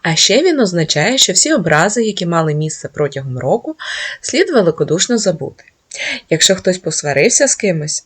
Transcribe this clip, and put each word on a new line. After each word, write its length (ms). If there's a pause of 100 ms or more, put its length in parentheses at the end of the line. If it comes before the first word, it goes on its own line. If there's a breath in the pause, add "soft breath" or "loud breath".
А 140
ще 280
він 160
означає, 580
що 160
всі 200
образи, 500
які 220
мали 280
місце 400
протягом 440
року, 380 (460 loud breath)
слід 280
великодушно 680
забути. 460 (680 loud breath)
Якщо 260
хтось 220
посварився 720
з 80
кимось, 500